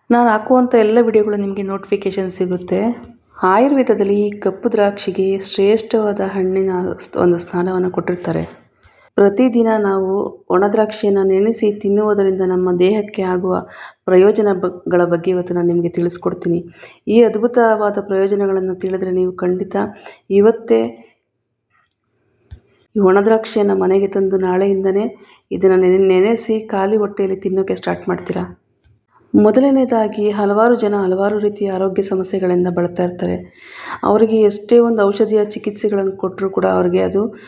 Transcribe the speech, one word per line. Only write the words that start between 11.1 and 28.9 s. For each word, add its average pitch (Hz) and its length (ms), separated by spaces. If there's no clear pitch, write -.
ನೆನೆಸಿ 202 420
ತಿನ್ನುವುದರಿಂದ 202 640
ನಮ್ಮ 185 220
ದೇಹಕ್ಕೆ 208 440
ಆಗುವ 185 320
ಪ್ರಯೋಜನ 202 480
ಬ-, 180 360
ಗಳ 175 160
ಬಗ್ಗೆ 170 260
ಇವತ್ತು 180 240
ನಾನು 175 180
ನಿಮಗೆ 170 240
ತಿಳಿಸ್ಕೊಡ್ತೀನಿ. 175 640
ಈ 214 140
ಅದ್ಭುತವಾದ 214 840
ಪ್ರಯೋಜನಗಳನ್ನು 190 720
ತಿಳಿದ್ರೆ 185 360
ನೀವು 185 240
ಖಂಡಿತ 185 400
ಇವತ್ತೇ 220 500
ಈ 202 140
ಒಣ 196 140
ದ್ರಾಕ್ಷಿಯನ್ನು 220 520
ಮನೆಗೆ 190 320
ತಂದು 196 300
ನಾಳೆಯಿಂದನೇ 190 680
ಇದನ್ನ 185 320
ನೆನೆ-, 185 260
ನೆನೆಸಿ 220 480
ಖಾಲಿ 202 320
ಹೊಟ್ಟೆಯಲ್ಲಿ 196 400
ತಿನ್ನೋಕೆ 190 320
ಸ್ಟಾರ್ಟ್ 175 320
ಮಾಡ್ತೀರಾ. 180 360